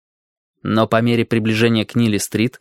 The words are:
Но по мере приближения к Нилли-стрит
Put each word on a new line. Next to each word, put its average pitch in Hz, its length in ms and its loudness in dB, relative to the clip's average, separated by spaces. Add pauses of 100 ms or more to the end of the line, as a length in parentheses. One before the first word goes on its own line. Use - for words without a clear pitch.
(640)
Но 107 260 0
по 113 140 2
мере 117 240 0
приближения 110 580 0
к - 100 -12
Нилли-стрит 110 680 -2